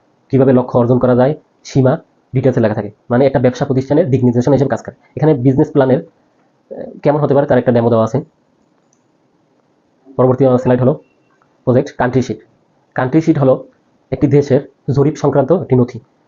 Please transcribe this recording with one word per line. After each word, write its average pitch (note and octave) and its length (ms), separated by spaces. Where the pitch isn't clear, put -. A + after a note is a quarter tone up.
কিভাবে C3+ 240
লক্ষ্য B2 260
অর্জন B2 200
করা B2 160
যায়, C3 200
সীমা, C3+ 340
ডিটেলসে C#3 260
লেখা G#2+ 160
থাকে। G#2 160
মানে A#2+ 160
একটা D3+ 140
ব্যবসা B2 260
প্রতিষ্ঠানের C#3+ 460
দিক A#2+ 120
নির্দেশনা B2 300
হিসেবে C3 160
কাজ A2 160
করে। - 100
এখানে D3+ 180
বিজনেস C3+ 380
প্ল্যানের, C3 280
আহ, - 1040
কেমন D3 160
হতে D3 140
পারে C#3 140
তার B2+ 100
একটা B2 140
ডেমো A#2 180
দেওয়া A2+ 160
আছে। C3+ 180
পরবর্তী B2+ 280
আমার B2+ 120
স্লাইড B2+ 240
হলো D3+ 120
প্রজেক্ট B2 320
কান্ট্রি B2+ 260
শিট। A2+ 180
কান্ট্রি B2+ 260
শিট D#3+ 180
হলো C3+ 280
একটি C3+ 160
দেশের C#3 340
জরিপ C#3+ 220
সংক্রান্ত C#3 360
একটি D3+ 240
নথি, B2 240